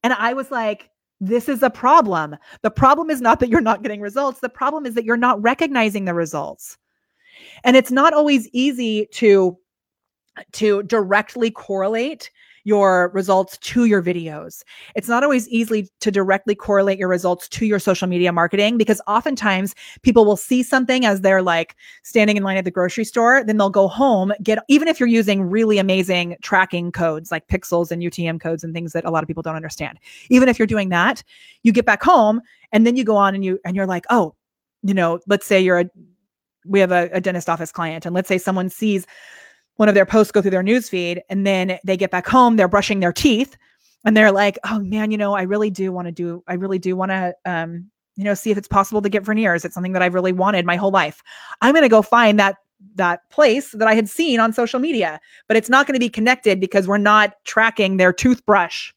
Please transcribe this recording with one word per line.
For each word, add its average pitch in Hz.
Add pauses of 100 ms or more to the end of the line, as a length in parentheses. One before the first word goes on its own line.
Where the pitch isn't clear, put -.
And 247
I 226
was 269
like, 226 (300)
"This 226
is 269
a 254
problem. 180 (260)
The 220
problem 294
is 277
not 233
that 247
you're 226
not 214
getting 214
results. 254
The 247
problem 294
is 240
that 233
you're 233
not 233
recognizing 233
the 180
results." 156 (880)
And 247
it's 254
not 277
always 294
easy 240
to, 190 (960)
to 208
directly 208
correlate 220 (340)
your 190
results 190
to -
your 202
videos. 165 (320)
It's -
not 240
always 262
easy 226 (120)
to 220
directly 196
correlate 196
your 190
results 180
to -
your 208
social 185
media 175
marketing, 196
because 214
oftentimes 208 (280)
people 226
will 208
see 254
something 254
as 196
they're, 190
like, 170 (260)
standing 208
in 202
line 196
at 180
the 180
grocery 180
store, 240
then 214
they'll 196
go 196
home, 208
get, 214 (100)
even 294
if 320
you're 247
using 202
really 208
amazing 185
tracking 180
codes 160
like 165
pixels 175
and 170
U 175
T 170
M 165
codes 165
and 165
things 170
that 170
a 165
lot 160
of 160
people 165
don't 160
understand. 156 (300)
Even 254
if 240
you're 220
doing 202
that, 180 (400)
you 233
get 226
back 208
home 233 (300)
and 220
then 240
you 262
go 214
on 196
and 196
you, 190
and 180
you're 196
like, 180
"Oh," 202 (480)
you 196
know, 175
let's 202
say 196
you're 185
a, 180 (760)
we 196
have 185
a, 175
a 185
dentist 180
office 165
client, 165
and 175
let's 185
say 190
someone 185
sees 196 (720)
one 214
of 202
their 196
posts 214
go 202
through 196
their 185
newsfeed, 185 (100)
and 196
then 185
they 190
get 185
back 180
home, 240
they're 196
brushing 202
their 175
teeth, 254 (480)
and 214
they're 214
like, 196
"Oh 208
man, 214
you 214
know, 202
I 196
really 208
do 190
wanna 180
do, 175
I 180
really 185
do 185
wanna, 190 (120)
um, 170 (280)
you 196
know, 202
see 220
if 202
it's 202
possible 202
to 202
get 196
veneers. 208
It's 175
something 180
that 185
I've 180
really 185
wanted 185
my 175
whole 196
life. 175 (400)
I'm 262
gonna 302
go 220
find 214
that, 196 (400)
that 175
place 277
that 220
I 220
had 220
seen 285
on 226
social 247
media," 214 (260)
but 220
it's 226
not 269
gonna 262
be 240
connected 220
because 190
we're 202
not 208 (100)
tracking 220
their 185
toothbrush. 202